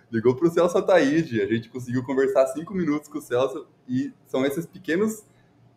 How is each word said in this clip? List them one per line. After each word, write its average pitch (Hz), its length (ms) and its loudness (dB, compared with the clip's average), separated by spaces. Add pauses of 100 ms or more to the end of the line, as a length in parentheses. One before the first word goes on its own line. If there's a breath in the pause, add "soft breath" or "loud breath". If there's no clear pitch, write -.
(120 loud breath)
Ligou 117 240 2
pro 165 140 2
Celso 175 280 2
Ataíde, 160 640 2
a 98 60 0
gente 113 220 -2
conseguiu 123 340 -6
conversar 135 440 2
cinco 170 260 -10
minutos 151 360 -2
com - 80 -10
o 139 40 -10
Celso, 127 460 -2 (200)
e 131 260 -4 (120)
são 131 200 -2
esses 156 200 -4
pequenos 202 580 -4 (540 soft breath)